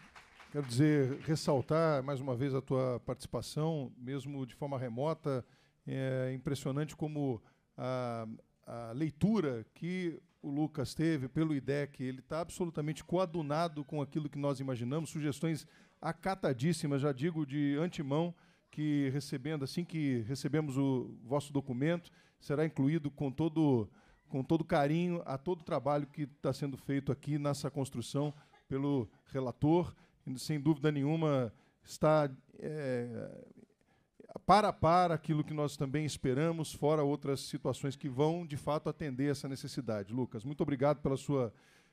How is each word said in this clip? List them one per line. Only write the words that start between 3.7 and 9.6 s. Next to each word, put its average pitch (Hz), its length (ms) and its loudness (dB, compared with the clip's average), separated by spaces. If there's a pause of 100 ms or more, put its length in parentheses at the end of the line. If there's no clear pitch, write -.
mesmo 135 480 -6
de 117 80 -12
forma 143 240 -6
remota. 131 680 -2 (420)
É 131 460 -2
impressionante 139 640 -4
como 147 460 -2 (360)
a, 123 500 -4 (400)
a 117 240 -10
leitura 151 840 0